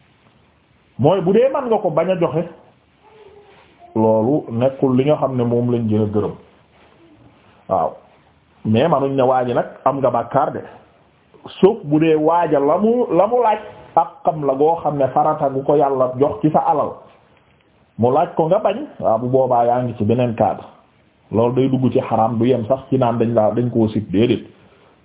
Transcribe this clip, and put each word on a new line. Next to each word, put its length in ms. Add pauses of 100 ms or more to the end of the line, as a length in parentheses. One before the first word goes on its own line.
(1000)
Mooy 220
bu 120
dee 200
man 160
nga 80
ko 120
bañ 220
a 80
joxe, 240 (1500)
loolu 560
nekkul 460
li 80
nga 120
xam 200
ne 60
moom 280
lañ 180
gën 140
a 100
gërëm. 200 (1400)
Waaw. 220 (760)
Mais 240
manuñ 260
ne 80
waa 220
ji 80
nag 120 (200)
am 140
nga 100
bàkkaar 440
de. 80 (1000)
Sauf 220
bu 160
dee 160
waaja 440
la 180
mu, 280 (120)
la 100
mu 160
laaj 160 (360)
ak 140 (160)
xam 200
la 100
goo 260
xam 160
ne 160
farata 360
gu 140
ko 120
Yàlla 440
jox 220
ci 100
sa 80
alal. 320 (1080)
Mu 140
laaj 240
ko 120
nga 120
bañ, 180 (220)
waaw, 200
bu 100
boobaa 360
yaa 180
ngi 140
ci 80
beneen 300
cadre. 300 (640)
Loolu 240
day 140
dugg 220
ci 100
xaraam, 380
du 60
yem 200
sax 140 (100)
ci 80
naan 220
dañ 140
laa, 180
dañ 180
koo 180
sib, 240
déedéet. 340 (600)